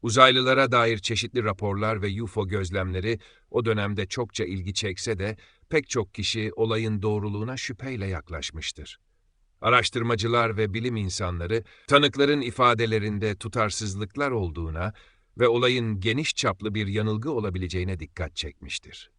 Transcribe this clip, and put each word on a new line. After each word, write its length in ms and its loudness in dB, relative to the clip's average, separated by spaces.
Uzaylılara 680 6
dair 260 4
çeşitli 460 -2
raporlar 580 -2
ve 220 -2
ufo 240 -2
gözlemleri 720 -2
o 140 0
dönemde 400 0
çokça 400 -4
ilgi 280 -6
çekse 460 -4
de 180 -4
pek 200 0
çok 240 -2
kişi 420 -2
olayın 460 0
doğruluğuna 560 -2
şüpheyle 500 -8
yaklaşmıştır. 920 -8
Araştırmacılar 960 2
ve 160 0
bilim 220 -2
insanları 680 -2
tanıkların 540 4
ifadelerinde 960 2
tutarsızlıklar 960 -2
olduğuna 640 -4
ve 100 6
olayın 520 2
geniş 360 0
çaplı 400 -2
bir 120 -2
yanılgı 440 -2
olabileceğine 680 -4
dikkat 360 -8
çekmiştir. 840 -12